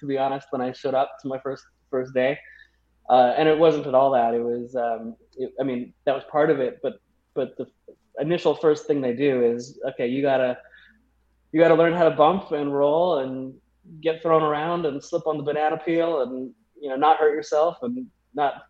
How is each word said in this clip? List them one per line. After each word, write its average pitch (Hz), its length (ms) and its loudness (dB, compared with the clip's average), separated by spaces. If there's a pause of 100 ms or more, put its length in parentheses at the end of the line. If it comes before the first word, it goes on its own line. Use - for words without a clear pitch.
to 151 60 -12
be 139 100 -2
honest, 135 340 -4
when 127 120 -4
I 127 100 -4
showed 131 220 -6
up 135 260 -2
to 139 80 -10
my 131 100 -6
first, 131 240 -10 (280)
first 131 240 -6
day. 131 240 0 (680)
Uh, 123 280 6
and 156 120 2
it 156 100 4
wasn't 151 280 4
at 131 80 0
all 135 180 4
that. 120 220 2
It 117 80 -2
was, 120 340 -6
um, 117 400 -6 (200)
it, 127 240 -8
I 135 40 -2
mean, 123 280 -6 (120)
that 135 100 0
was 127 160 -6
part 151 180 2
of 143 120 0
it, 123 220 -4
but, 107 120 -4 (400)
but 127 220 -4
the 127 100 -10 (540)
initial 160 340 0
first 151 320 0
thing 143 140 0
they 123 140 -2
do 131 280 0
is, 120 380 -2 (100)
"Okay, 131 160 -4
you 131 160 -4
gotta, 131 340 0 (960)
you 156 100 2
gotta 165 140 6
learn 165 180 4
how 170 160 4
to 151 40 4
bump 156 400 2
and 147 200 -4
roll 147 460 2
and 131 340 -8 (480)
get 160 220 -4
thrown 160 220 4
around 160 420 -2
and 143 160 -6
slip - 240 -6
on 151 120 -2
the 143 40 -8
banana 151 340 -2
peel 165 460 -2
and, 127 300 -8 (280)
you 147 80 -10
know, 131 80 -6
not 151 220 4
hurt 151 160 4
yourself 156 480 -2
and 123 240 -6 (280)
not, 143 360 -4